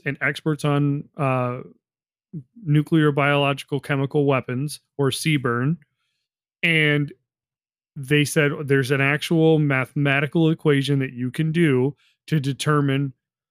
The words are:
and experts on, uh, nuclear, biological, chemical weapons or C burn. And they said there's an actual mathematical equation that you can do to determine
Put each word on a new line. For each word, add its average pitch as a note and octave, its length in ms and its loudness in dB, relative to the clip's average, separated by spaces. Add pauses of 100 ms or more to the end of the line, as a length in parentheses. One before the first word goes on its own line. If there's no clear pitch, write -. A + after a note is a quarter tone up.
and C#3 160 -6
experts D3 440 -4
on, C#3+ 420 0 (100)
uh, B2+ 440 -4 (1000)
nuclear, D3+ 480 2
biological, C#3+ 680 0
chemical C#3 460 -2
weapons C3+ 540 -2 (180)
or C#3 140 0
C D#3 260 -2
burn. B2+ 400 -2 (840)
And D3+ 520 2 (840)
they D3 300 2
said C#3+ 260 0 (140)
there's C3+ 260 0
an C3+ 100 2
actual D#3+ 580 2
mathematical C#3+ 880 0
equation C#3+ 500 0
that C3 140 -4
you B2 180 -6
can D#3+ 200 -2
do C#3+ 440 2 (320)
to D#3 120 0
determine C#3 760 0 (380)